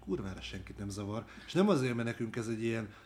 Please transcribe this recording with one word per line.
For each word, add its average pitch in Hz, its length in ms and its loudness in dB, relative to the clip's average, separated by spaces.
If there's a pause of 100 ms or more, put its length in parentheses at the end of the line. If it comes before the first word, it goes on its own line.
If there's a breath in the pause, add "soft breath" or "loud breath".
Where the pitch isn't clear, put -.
kurvára 98 360 -4
senkit - 380 -10
nem 101 100 -6
zavar. 101 360 -4 (220 loud breath)
És - 60 -10
nem 185 160 6
azért, 131 260 6
mert 117 140 0
nekünk 113 280 -4
ez 113 120 -2
egy 113 140 -2
ilyen 113 260 0 (180 loud breath)